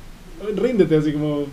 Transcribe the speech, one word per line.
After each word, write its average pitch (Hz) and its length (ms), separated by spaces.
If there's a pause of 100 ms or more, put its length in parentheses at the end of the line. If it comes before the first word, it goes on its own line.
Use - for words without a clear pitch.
(560)
"Ríndete", 185 420
así 151 160
como, 147 400